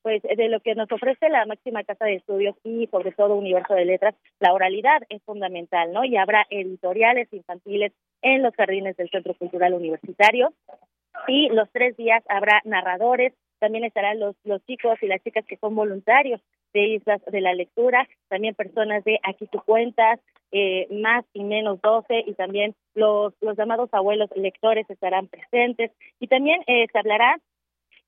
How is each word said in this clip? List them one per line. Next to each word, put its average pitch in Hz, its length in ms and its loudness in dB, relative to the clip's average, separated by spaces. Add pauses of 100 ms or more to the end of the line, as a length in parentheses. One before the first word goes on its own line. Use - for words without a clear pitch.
pues, 220 200 -2
de 226 260 0
lo 214 120 0
que 226 140 -2
nos 214 180 -4
ofrece 254 380 0
la 240 160 2
máxima 214 380 -8
casa 208 200 -6
de 208 120 0
estudios 202 460 -2
y, 226 260 -4
sobre 185 240 -2
todo, 208 240 2
Universo 185 360 -2
de 180 140 2
Letras, 185 300 0 (220)
la 180 140 4
oralidad 196 560 2
es 208 140 -16
fundamental, 180 720 -6
¿no? 226 100 0
Y 247 140 0
habrá 208 320 4
editoriales 202 840 0
infantiles 196 600 -6 (280)
en 269 220 2
los 240 120 0
jardines 196 440 -2
del 175 100 -6
Centro 185 240 -6
Cultural 180 400 -2
Universitario. 196 800 0 (760)
Y 277 220 2
los 220 240 2
tres 247 240 0
días 226 320 2
habrá 208 360 4
narradores, 220 680 0 (260)
también 220 260 -2
estarán 214 360 -2
los, 202 240 -4
los 202 220 -4
chicos 233 340 -2
y 220 60 -4
las 190 160 -2
chicas 220 240 -4
que 202 100 -14
son 214 180 -6
voluntarios 214 680 2 (340)
de 208 140 2
Islas 208 360 -2
de 202 160 -4
la 185 140 0
Lectura, 247 520 0 (220)
también 208 260 -4
personas 208 500 -4
de 214 180 0
Aquí 196 280 -8
tú - 140 -8
cuentas, 233 560 2 (320)
eh, 190 380 0
Más 220 420 0
y 202 100 -10
Menos 208 380 -4
doce, 226 460 2
y 208 80 -8
también 202 400 -4 (200)
los, 208 460 2
los 208 160 -4
llamados 226 360 -2
abuelos 208 440 0
lectores 214 540 0
estarán 190 380 -4
presentes. 240 640 -2 (300)
Y 240 60 -10
también, 285 400 2
eh, 240 260 2
se 226 60 0
hablará 220 400 2 (680)